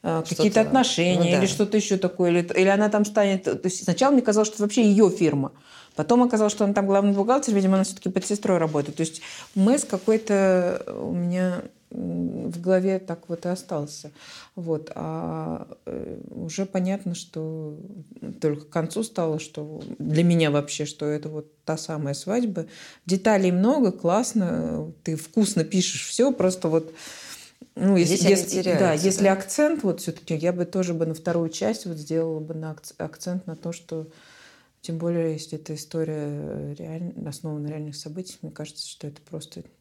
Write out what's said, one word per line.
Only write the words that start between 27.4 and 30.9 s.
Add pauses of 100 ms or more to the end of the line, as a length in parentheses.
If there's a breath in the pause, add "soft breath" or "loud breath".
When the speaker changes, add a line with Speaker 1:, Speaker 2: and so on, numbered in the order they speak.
Speaker 1:
ну,
если,
Speaker 2:
Здесь
они
Speaker 1:
если,
да,
Speaker 2:
теряются,
Speaker 1:
если
Speaker 2:
да.
Speaker 1:
акцент,
вот
всё-таки
я
бы
тоже